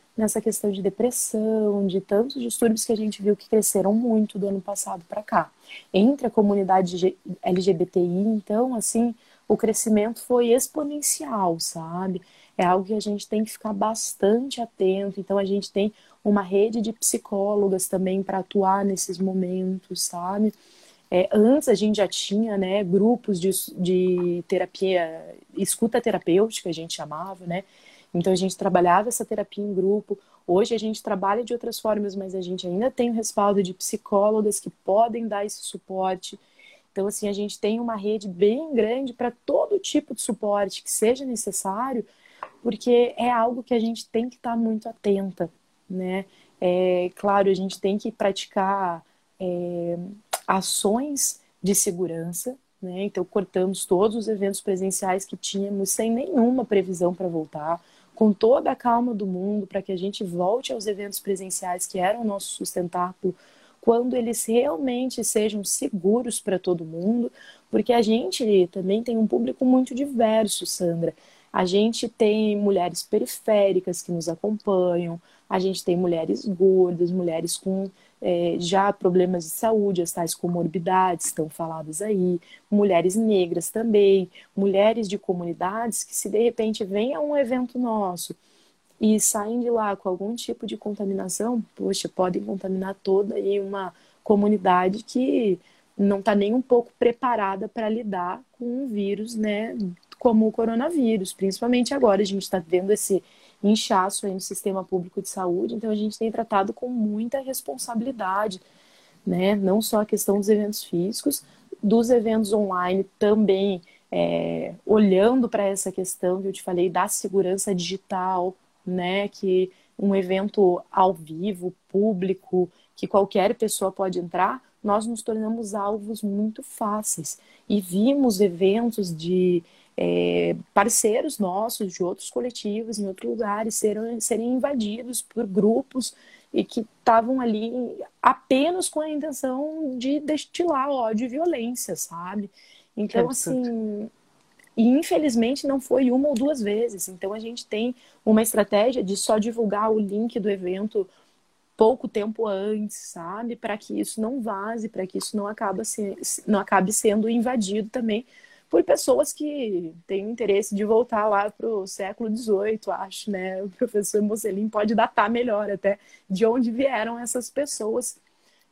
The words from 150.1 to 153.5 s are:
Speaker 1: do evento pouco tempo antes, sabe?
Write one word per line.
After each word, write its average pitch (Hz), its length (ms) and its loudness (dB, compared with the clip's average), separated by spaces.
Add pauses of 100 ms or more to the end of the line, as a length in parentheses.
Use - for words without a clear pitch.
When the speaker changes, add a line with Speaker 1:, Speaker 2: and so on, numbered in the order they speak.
Speaker 1:
do 202 100 -2
evento 190 580 -4 (680)
pouco 226 320 4
tempo 220 400 -4
antes, 208 480 -4
sabe? 208 600 -10